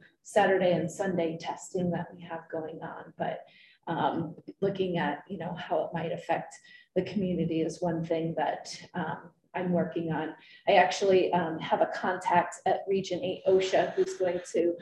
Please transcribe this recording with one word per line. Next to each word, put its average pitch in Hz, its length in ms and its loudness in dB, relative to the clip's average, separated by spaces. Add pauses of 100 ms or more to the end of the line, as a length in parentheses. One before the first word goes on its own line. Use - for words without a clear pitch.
(220)
Saturday, 190 500 4
and 165 180 0
Sunday 170 480 -2
testing 175 520 -4
that 175 220 -4
we 175 100 -18
have 165 180 -10 (100)
going 160 300 -8
on. 160 360 -14
But, - 240 -4 (460)
um, 160 480 -2 (240)
looking 190 380 0
at, 147 320 -2
you 196 80 -8
know, 165 160 -6
how 165 300 -2
it - 100 -8
might 165 180 -4
affect - 420 -4 (420)
the 185 80 2
community 165 580 0
is 165 200 -4
one 165 220 0
thing 165 320 -2
that, - 400 -4 (180)
um, 165 360 -6 (240)
I'm 180 180 -2
working 165 400 0
on. 156 220 -4 (340)
I 196 60 8
actually, 185 600 6
um, 160 260 0
have - 220 2
a 160 120 2
contact 180 640 2 (100)
at - 240 2
Region 185 340 0
eight 180 240 -6
osha 185 460 4
who's 185 220 0
going 180 260 -2 (120)
to 170 280 2